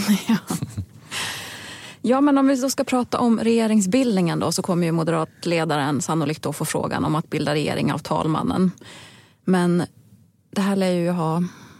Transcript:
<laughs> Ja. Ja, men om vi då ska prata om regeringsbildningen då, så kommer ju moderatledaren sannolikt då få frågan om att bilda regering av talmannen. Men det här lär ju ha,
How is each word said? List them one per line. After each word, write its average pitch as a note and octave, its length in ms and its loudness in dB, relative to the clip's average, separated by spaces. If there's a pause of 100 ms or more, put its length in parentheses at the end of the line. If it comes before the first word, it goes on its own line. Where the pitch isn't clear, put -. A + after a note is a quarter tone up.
<laughs> G3+ 200 0
Ja. A3 100 2 (1600)
Ja, B3+ 200 4
men C#4+ 160 6
om C4+ 100 6
vi C4+ 140 2
då C4+ 80 0
ska C4+ 140 -2
prata B3+ 360 0
om A#3 200 4
regeringsbildningen A3 1000 2
då, C#3 120 0
så F#3 100 -2
kommer F3 240 0
ju D#3+ 60 0
moderatledaren D#3+ 1080 0
sannolikt D#3 400 -2
då C#3+ 120 -4
få D#3+ 120 -6
frågan - 400 -2
om D#3 100 0
att D#3+ 140 -4
bilda - 240 -2
regering D3 400 -2
av - 40 -4
talmannen. D#3+ 760 0 (760)
Men F3 380 2 (680)
det G3+ 100 -2
här G3 140 0
lär F#3+ 160 2
ju F3 180 0
ha, E3+ 340 0 (360)